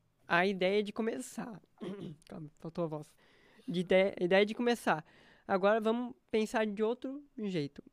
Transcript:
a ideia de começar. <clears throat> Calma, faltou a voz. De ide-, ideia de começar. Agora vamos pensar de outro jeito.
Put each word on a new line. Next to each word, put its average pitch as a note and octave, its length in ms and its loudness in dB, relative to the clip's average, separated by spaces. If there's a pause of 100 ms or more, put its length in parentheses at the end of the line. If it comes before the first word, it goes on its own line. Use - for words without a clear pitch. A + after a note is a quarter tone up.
(280)
a F3 180 4
ideia G3 380 2
de G#3 100 -8
começar. A#3 680 -6 (220)
<clears throat> F#3 480 -12
Calma, D#3 180 -14 (120)
faltou E3+ 240 -6
a E3 40 -2
voz. D3+ 240 -8 (560)
De E3+ 120 -2
ide-, F#3+ 420 4
ideia F#3+ 240 6
de A3 80 -2
começar. A#3 500 0 (440)
Agora G3 340 2
vamos A#3+ 320 -2 (160)
pensar A3 380 0
de G#3 160 -4
outro C4 360 -4 (160)
jeito. F3+ 460 -4 (120)